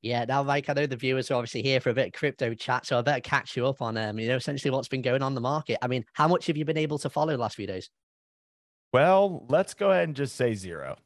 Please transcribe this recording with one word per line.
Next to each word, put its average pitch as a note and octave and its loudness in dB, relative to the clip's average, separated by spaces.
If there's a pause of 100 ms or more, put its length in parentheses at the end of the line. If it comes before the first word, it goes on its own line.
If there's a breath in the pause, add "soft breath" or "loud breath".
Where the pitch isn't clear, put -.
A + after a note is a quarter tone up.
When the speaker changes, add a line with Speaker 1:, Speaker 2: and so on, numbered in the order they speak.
Speaker 1:
Yeah, A#2+ 0
now, C3+ 0
Mike, C#3 0
I D3 2
know C#3+ 0
the C3 -4
viewers C3 -2
are C#3+ 2
obviously A#2+ -2
here C3+ 2
for B2+ 0
a A2+ 2
bit C3 2
of - -12
crypto B2 -2
chat, B2 -2
so B2+ 2
I A#2+ 2
better C3 2
catch - -2
you B2 0
up C3+ -2
on, A2+ -4
um, A2 -4
you A2+ -2
know, B2+ 2
essentially C#3 -2
what's C3 -2
been C3 -4
going B2+ 2
on C3+ -2
in - -4
the B2+ -4
market. C3+ -2
I B2+ -2
mean, B2 -2
how D3+ 4
much F3 2
have D#3+ 0
you D3+ -2
been D#3 -2
able D3+ -2
to - -6
follow D#3 0
the C3+ -2
last A2+ -4
few G2+ -8
days? F#2 -8 (1000)
Speaker 2:
Well, F#3 4
let's D#3+ 2
go G3+ 2
ahead F3+ 4
and D#3 -6
just C3+ -4
say A#2+ 2
zero. E2+ -10